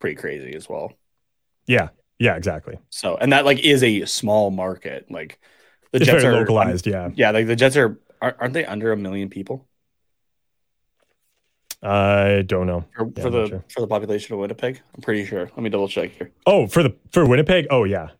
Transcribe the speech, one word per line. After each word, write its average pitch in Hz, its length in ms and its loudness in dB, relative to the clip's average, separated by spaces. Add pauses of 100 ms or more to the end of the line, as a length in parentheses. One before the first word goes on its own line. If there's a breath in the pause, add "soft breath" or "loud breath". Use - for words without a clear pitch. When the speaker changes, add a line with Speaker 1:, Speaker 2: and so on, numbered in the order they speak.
Speaker 1:
pretty 76 160 -6
crazy 71 380 -10
as 78 140 -16
well. 76 240 -10 (760)
Speaker 2:
Yeah. 107 240 2 (280)
Yeah, 107 180 0
exactly. 85 420 -8 (120)
Speaker 1:
So, - 260 -4
and 131 160 0
that, 139 120 4
like, 139 140 4
is 143 240 4
a 107 240 2
small 104 460 0
market. 92 580 -8
Like, 80 300 -16 (500 soft breath)
the 131 80 0
Speaker 2:
It's 120 80 4
Speaker 1:
Jets 135 160 6
Speaker 2:
very 123 140 4
Speaker 1:
are - 20 2
Speaker 2:
localized, 104 480 0
yeah. 90 280 -4
Speaker 1:
Yeah, 110 180 2
like, 110 160 2
the 117 80 0
Jets 131 200 4
are, 120 220 2 (220)
aren't, 127 200 -4
aren't 127 140 -4
they 165 100 -2
under 107 280 -4
a 107 40 0
million 98 320 -6
people? 98 380 -12 (2250)
Speaker 2:
I 101 640 2
don't 92 220 -2
know. 87 160 -4 (120)
Speaker 1:
For, 113 100 -4 (100)
Speaker 2:
Yeah, 98 60 -8
Speaker 1:
for 123 40 -4
Speaker 2:
I'm 120 60 -2
Speaker 1:
the, 120 80 0
Speaker 2:
not 107 80 -2
sure. 95 200 -12
Speaker 1:
for - 120 -8
the 113 80 -2
population 104 460 -4
of 101 60 -6
Winnipeg? 113 400 -6 (140)
I'm - 80 -20
pretty 104 240 -2
sure. 101 140 -6
Let - 180 -10
me 113 100 -4
double 98 200 0
check 87 240 -4
here. - 180 -14 (160)
Speaker 2:
Oh, 175 220 4
for 170 140 2
the, 131 120 2 (160)
for 170 160 4
Winnipeg? 147 440 4
Oh, 127 140 4
yeah. 92 360 -4